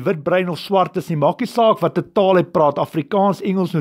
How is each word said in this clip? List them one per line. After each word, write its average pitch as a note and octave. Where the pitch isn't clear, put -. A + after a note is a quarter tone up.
wit, D#3
bruin F3+
of D3
swart F#3+
is -
nie, D#3+
maak E3+
nie -
saak A3+
wat D#3+
'n E3+
taal F#3+
hy E3+
praat, D3+
Afrikaans, F3+
Engels, F#3